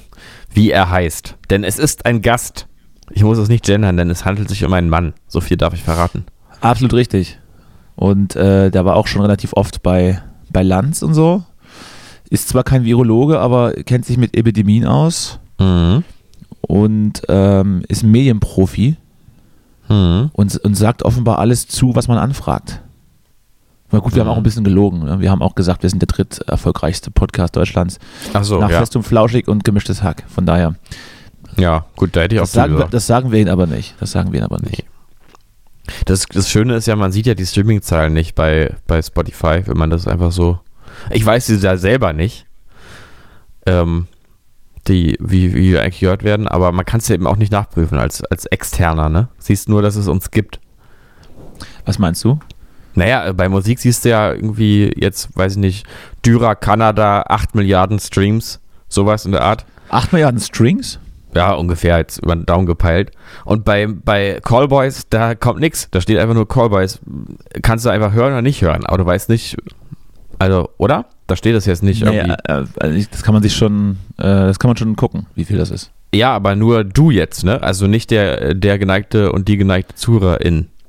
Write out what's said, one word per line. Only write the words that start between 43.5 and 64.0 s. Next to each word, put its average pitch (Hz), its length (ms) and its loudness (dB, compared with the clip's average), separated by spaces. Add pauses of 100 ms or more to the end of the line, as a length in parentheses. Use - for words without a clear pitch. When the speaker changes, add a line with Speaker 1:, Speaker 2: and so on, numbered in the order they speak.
Speaker 1:
ähm, 85 420 0 (800)
die, 87 320 2
wie, 92 340 0
wie 90 240 4
eigentlich 65 220 -2
gehört 95 240 0
werden, 104 240 0
aber 90 240 0
man 90 140 -2
kann's - 220 -4
ja 107 80 2
eben 85 120 -2
auch 85 100 0
nicht 104 140 0
nachprüfen 85 480 -2
als, - 260 -4
als - 200 -6
Externer, 80 640 -2
ne? 95 180 0 (100)
Siehst - 320 -2
nur, 104 120 2
dass 104 140 0
es 101 120 -2
uns - 240 -2
gibt. - 280 -4 (1300)
Speaker 2:
Was 101 140 -4
meinst 87 240 -2
du? 139 160 2 (560)
Speaker 1:
Naja, 98 380 2
bei 92 140 0
Musik 98 320 0
siehst - 260 0
du 120 40 2
ja 107 240 2
irgendwie 104 640 0
jetzt, - 400 -4
weiß 95 160 0
ich 101 60 -6
nicht, 95 260 -2 (400)
Dyra, 117 300 4
Kanada, 107 720 2
acht - 280 -2
Milliarden 98 440 2
Streams, 104 600 -2 (300)
sowas 104 360 0
in 95 60 -4
der 69 120 0
Art. 104 220 -2 (240)
Speaker 2:
Acht 110 240 0
Milliarden 139 260 2
Strings? 165 600 -2 (340)
Speaker 1:
Ja, 90 200 2
ungefähr 85 460 0
jetzt - 200 -6
über 85 160 -2
den 85 100 -6
Daumen 90 200 2
gepeilt. 87 460 0 (340)
Und 107 180 -2
bei, 104 240 0
bei 101 560 -2